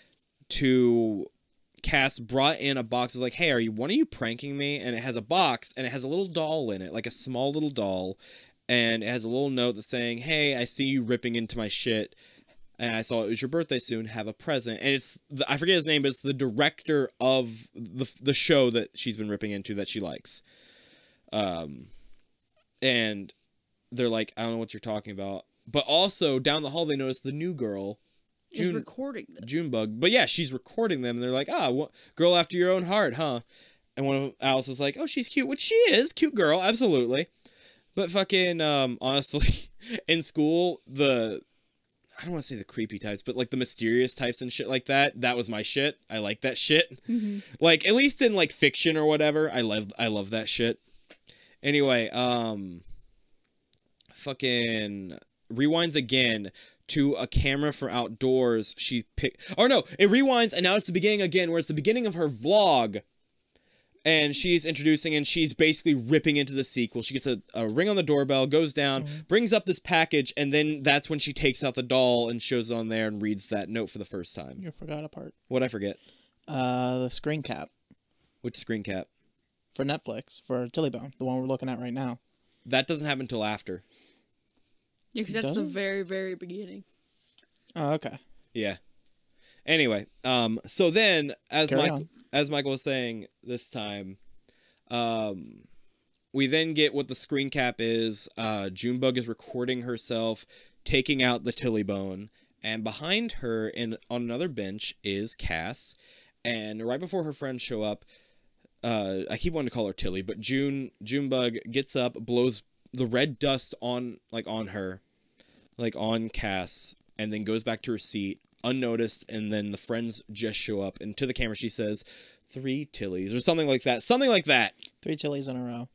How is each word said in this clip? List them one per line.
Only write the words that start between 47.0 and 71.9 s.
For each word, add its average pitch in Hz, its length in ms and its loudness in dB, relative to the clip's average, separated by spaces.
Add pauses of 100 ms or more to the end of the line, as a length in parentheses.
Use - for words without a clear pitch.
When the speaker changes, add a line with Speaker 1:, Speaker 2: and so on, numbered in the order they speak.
Speaker 2:
Mm-hmm. 208 300 -2 (260)
Speaker 1:
Like, 165 200 6
at 202 120 6
least 277 260 6
in, 220 140 4
like, 165 160 2
fiction 156 440 2
or 151 80 2
whatever, 151 480 2
I 123 100 0
love, 107 360 -2
I 117 80 0
love 104 240 -2
that 110 180 -2
shit. 117 300 2 (840)
Anyway, 139 500 2
um, 110 720 -4 (1300)
fucking 113 1000 -2 (380)
rewinds 151 440 2
again 117 540 2 (380)
to 143 260 4
a 113 120 -4
camera 143 460 0
from 135 180 -4
outdoors. 120 880 2
She 120 260 -2 (120)
pick-, - 240 -4 (160)
oh 226 100 8
no, 254 160 6 (160)
it 196 120 6
rewinds 247 440 4
and 180 80 2
now 185 140 4
it's 214 100 2
the 180 60 -2
beginning 202 300 2
again, 175 280 2
where 165 80 2
it's 165 100 2
the 156 60 0
beginning 220 320 2
of 196 80 -2
her 165 140 0
vlog. 131 720 4 (1040)
And 151 300 4
she's 170 300 4
introducing, 156 500 4
and 147 120 2
she's 156 260 4
basically 156 420 4
ripping 147 420 2
into 139 180 0
the 135 100 0
sequel. 120 380 0
She 123 100 -2
gets 135 140 0
a, 120 160 -2 (100)
a 113 160 -2
ring 156 220 2
on 202 60 2
the 190 60 4
doorbell, 139 440 2
goes 151 260 2
down, 139 300 0
Speaker 3:
Mm-hmm. 147 200 -10
Speaker 1:
brings 214 300 2
up 220 140 4
this 185 140 2
package, 160 560 2
and 143 160 -2
then 151 300 2
that's 143 280 2
when 156 80 -2
she 139 160 0
takes - 280 0
out 131 120 0
the 131 80 -2
doll 123 480 4